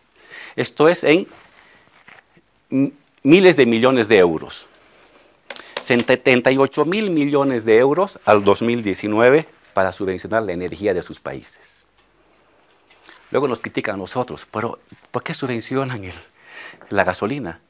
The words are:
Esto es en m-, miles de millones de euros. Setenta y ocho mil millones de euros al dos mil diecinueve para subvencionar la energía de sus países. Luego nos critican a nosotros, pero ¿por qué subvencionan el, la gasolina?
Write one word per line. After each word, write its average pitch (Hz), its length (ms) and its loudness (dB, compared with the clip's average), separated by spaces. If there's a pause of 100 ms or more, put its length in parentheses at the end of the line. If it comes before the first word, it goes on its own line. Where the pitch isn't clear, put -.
(560)
Esto 147 340 0
es 170 140 -2
en 156 240 2 (1400)
m-, 135 200 -2 (300)
miles 175 340 6
de 135 120 4
millones 117 400 2
de 107 100 6
euros. 85 500 0 (1120)
Setenta 127 680 2
y 135 60 0
ocho 135 280 0
mil 202 260 -4
millones 139 520 -2
de 110 140 4
euros 147 480 0
al 104 180 4
dos 98 180 2
mil 117 200 -2
diecinueve 110 640 2 (280)
para 95 180 0
subvencionar 95 520 -4
la 95 100 -6
energía 90 400 -4
de 87 100 -4
sus - 160 -16
países. - 680 -18 (1400)
Luego 135 180 -2
nos 120 120 -6
critican 107 340 -8
a 95 40 -8
nosotros, 95 520 -10
pero 107 300 -8 (320)
¿por 120 100 -6
qué - 140 -10
subvencionan 127 680 -6
el, 90 80 -14 (760)
la 101 140 0
gasolina? 101 560 -6 (100)